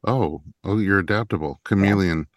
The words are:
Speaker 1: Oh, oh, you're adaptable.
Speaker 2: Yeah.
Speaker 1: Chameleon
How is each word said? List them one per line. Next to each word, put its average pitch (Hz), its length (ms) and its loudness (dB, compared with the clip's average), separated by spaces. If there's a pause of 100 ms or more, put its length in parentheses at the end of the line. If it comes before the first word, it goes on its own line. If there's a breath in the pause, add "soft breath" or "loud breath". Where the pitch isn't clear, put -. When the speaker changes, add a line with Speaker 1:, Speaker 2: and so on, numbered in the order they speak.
Speaker 1:
Oh, 90 380 -2 (220)
oh, 101 140 -2
you're 98 220 2
adaptable. 87 640 -4
Speaker 2:
Yeah. - 40 -10
Speaker 1:
Chameleon 98 580 2 (100)